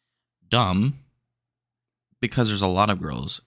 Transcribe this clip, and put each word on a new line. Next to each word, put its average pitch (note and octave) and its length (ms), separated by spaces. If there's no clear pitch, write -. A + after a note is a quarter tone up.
dumb, G#2+ 500
because A#2 280
there's G2+ 140
a F#2+ 40
lot G2 240
of F#2 100
girls C#2+ 460